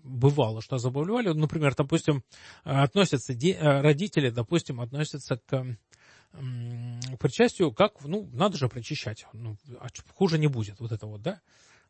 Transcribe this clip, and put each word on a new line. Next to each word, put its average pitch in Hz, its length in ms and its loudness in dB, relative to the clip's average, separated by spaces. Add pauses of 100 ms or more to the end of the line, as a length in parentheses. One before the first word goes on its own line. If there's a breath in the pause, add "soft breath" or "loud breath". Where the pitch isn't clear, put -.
бывало, 131 560 2
что 127 180 -6
заболевали. 165 520 -2
Например, 156 440 0
допустим, 147 480 0 (420 loud breath)
э, - 60 -6
относятся 139 640 2
де-, 139 200 0
э, 143 260 4
родители, 147 500 4
допустим, 123 500 -2
относятся 139 680 -4
к, 127 300 -4 (560 soft breath)
м, 120 680 -10 (140)
к - 40 -12
причастию 165 540 2
как, - 320 0
ну, 190 280 -6
надо 165 260 0
же 131 100 0
причащать, - 640 -8
ну, 107 240 -12 (240)
а 123 100 -12
че, - 120 -18 (120)
хуже 165 240 2
не 151 100 4
будет, 107 320 -4
вот 113 120 -8
это 107 140 -8
вот, 104 160 -14
да? - 180 -6 (500 soft breath)